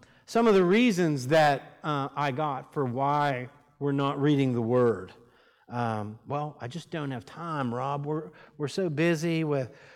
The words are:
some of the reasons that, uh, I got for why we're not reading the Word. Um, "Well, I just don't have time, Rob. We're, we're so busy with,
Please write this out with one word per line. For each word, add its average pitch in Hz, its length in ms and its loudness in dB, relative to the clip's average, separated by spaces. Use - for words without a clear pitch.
some 233 220 2
of 214 60 6
the 190 100 6
reasons 175 640 2
that, 147 560 2
uh, 147 320 -4
I 143 160 -2
got 135 420 -6
for 147 100 -2
why 135 640 0
we're 139 120 -2
not 139 280 0
reading 139 340 4
the 117 80 0
Word. 113 520 2
Um, 113 540 -4
"Well, 147 340 -6
I 120 80 -10
just 160 220 -12
don't 147 220 -6
have 120 140 -10
time, 151 460 -4
Rob. 143 360 -4
We're, 156 240 -6
we're 143 100 -4
so 185 220 -2
busy 160 540 0
with, 139 260 -2